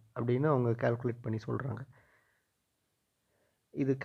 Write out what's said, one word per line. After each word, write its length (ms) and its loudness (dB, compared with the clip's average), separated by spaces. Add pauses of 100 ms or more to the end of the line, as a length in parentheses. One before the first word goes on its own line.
(160)
அப்படின்னு 300 2
அவங்க 260 4
கால்குலேட் 500 0
பண்ணி 260 -4
சொல்கிறாங்க. 400 -4 (1800)
இது 340 2